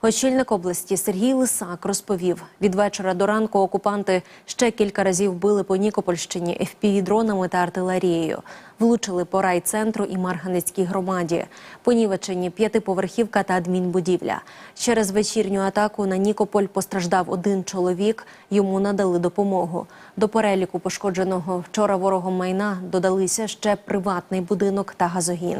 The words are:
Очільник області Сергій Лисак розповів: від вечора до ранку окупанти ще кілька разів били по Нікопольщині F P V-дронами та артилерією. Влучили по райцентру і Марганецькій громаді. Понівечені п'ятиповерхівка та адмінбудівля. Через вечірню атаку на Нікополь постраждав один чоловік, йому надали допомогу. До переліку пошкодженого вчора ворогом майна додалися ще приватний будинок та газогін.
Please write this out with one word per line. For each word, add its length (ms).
Очільник 500
області 460
Сергій 360
Лисак 520
розповів: 580
від 140
вечора 380
до 120
ранку 340
окупанти 600
ще 260
кілька 320
разів 300
били 300
по 120
Нікопольщині 880
F 80
P 120
V-дронами 520
та 100
артилерією. 840
Влучили 460
по 160
райцентру 640
і 120
Марганецькій 680
громаді. 600
Понівечені 640
п'ятиповерхівка 960
та 100
адмінбудівля. 880
Через 360
вечірню 480
атаку 460
на 120
Нікополь 480
постраждав 680
один 320
чоловік, 640
йому 280
надали 400
допомогу. 680
До 100
переліку 520
пошкодженого 920
вчора 240
ворогом 380
майна 500
додалися 640
ще 280
приватний 680
будинок 560
та 100
газогін. 520